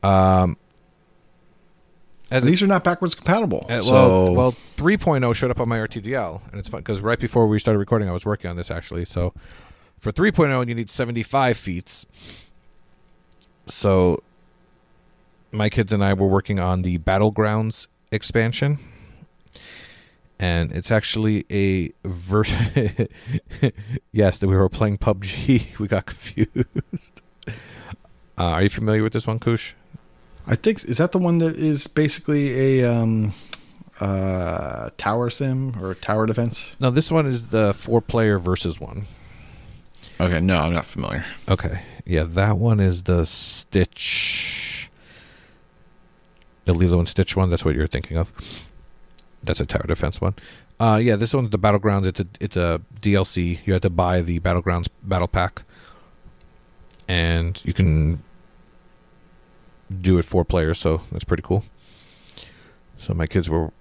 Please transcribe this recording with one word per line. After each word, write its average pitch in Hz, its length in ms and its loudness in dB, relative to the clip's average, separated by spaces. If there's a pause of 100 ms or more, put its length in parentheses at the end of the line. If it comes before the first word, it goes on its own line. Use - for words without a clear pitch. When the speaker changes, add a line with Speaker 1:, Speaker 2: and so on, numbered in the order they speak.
Speaker 1:
Um, 95 540 4 (1700)
as 127 120 2
Speaker 2:
These 175 180 4
Speaker 1:
a 202 40 2
Speaker 2:
are - 20 4
not 196 160 4
backwards 175 320 0
compatible, 175 500 0
Speaker 1:
Uh, - 40 -16
well, 117 140 -2
Speaker 2:
so 127 480 6
Speaker 1:
well, 127 200 4
three 170 460 0
point 147 260 0
oh 120 100 2
showed 127 180 0
up - 80 -4
on 120 100 -2
my 117 100 -2
R 110 80 -4
T 110 140 -10
D 110 140 -8
L, 101 260 -6 (100)
and 101 80 -12
it's 98 100 -12
fun 85 140 -10
'cause 98 180 -4
right 113 180 0
before 117 280 2
we 107 120 4
started 107 200 2
recording, 101 300 -2
I - 40 -4
was 90 120 -6
working 104 240 -4
on 87 80 -8
this 87 140 -8
actually. 85 340 -8
So 90 280 -4 (680)
for 107 120 -6
three 196 200 2
point 151 200 4
oh, 127 100 0
you 120 140 -4
need 117 140 -8
seventy-five 120 680 0
feet. - 480 -10 (1600)
So 92 520 2 (1300)
my 107 180 0
kids 104 240 -2
and 101 100 2
I 98 100 2
were 98 140 4
working 98 320 0
on 92 220 0
the 90 160 0
Battlegrounds 107 920 0 (240)
expansion. 120 680 -2 (1600)
And 85 360 -2
it's - 180 -4
actually 107 580 0
a 95 420 0 (120)
ver-, 92 400 0
<laughs> 113 1700 -4
yes, 104 280 4
that 98 80 0
we 95 80 4
were 95 120 4
playing 101 300 0
pub 101 260 -2
G. 110 500 0
<laughs> - 60 -20
We 104 80 -4
got 98 200 -2
confused. - 1120 -6 (260)
Uh, - 40 -12 (880)
are 87 260 0
you 101 60 4
familiar 107 320 0
with 110 120 -2
this 110 120 -4
one, 113 140 -4
Kush? - 340 -2 (720)
Speaker 2:
I - 100 0
think, - 280 0
is 120 140 -4
that 175 160 0
the 190 60 2
one 170 180 2
that 165 180 2
is 151 320 -2
basically 139 960 2
a, 120 100 2
um, 113 420 2 (680)
uh, 87 960 -4
tower 117 320 -2
sim 131 520 -4
or 95 140 -6
tower 110 300 0
defense? 113 560 -2
Speaker 1:
No, 127 100 2
this 143 180 0
one 160 160 2
is 120 220 -4
the 104 260 2
four-player 113 640 0
versus 90 420 -2
one. - 280 -10 (1120)
Speaker 2:
Okay, 87 220 2
no, 92 180 2
I'm 80 140 0
not 80 120 -2
familiar. - 400 -8 (220)
Speaker 1:
Okay, 92 340 -2 (240)
yeah, 82 200 0
that 95 320 0
one 110 240 2
is 90 220 2
the 87 220 2
Stitch. - 1600 -4 (1800)
The 92 80 2
Lilo 87 260 4
and 85 80 2
Stitch - 300 -2
one, 92 120 2
that's 85 140 0
what 78 120 2
you're 76 120 0
thinking - 300 -6
of. - 160 -2 (1120)
That's - 140 -4
a 71 60 -2
tower - 220 -4
defense - 320 -2
one. 98 160 -2 (440)
Uh, 110 220 4
yeah, 117 140 4
this 110 180 -2
one's 131 180 0
the 104 80 -2
Battlegrounds. 101 460 2
It's 92 140 -2
a, 95 80 -4 (120)
it's - 180 -4
a 85 240 0 (180)
D 101 160 2
L 95 100 4
C. 87 400 -2
You 98 80 2
have 90 100 2
to 98 60 2
buy 90 320 2
the 85 180 -2
Battlegrounds 87 480 0 (160)
battle 92 240 -2
pack, - 360 -4 (1400)
and 85 560 0
you 87 100 -4
can 78 480 2 (1800)
do 92 160 4
it 85 80 2
four 90 180 0
players, 80 360 0
so 80 220 0 (100)
that's 82 120 -8
pretty 82 200 -2
cool. 98 200 0 (1400)
So - 140 -6
my 82 140 -2
kids 85 220 -2
were 80 320 -2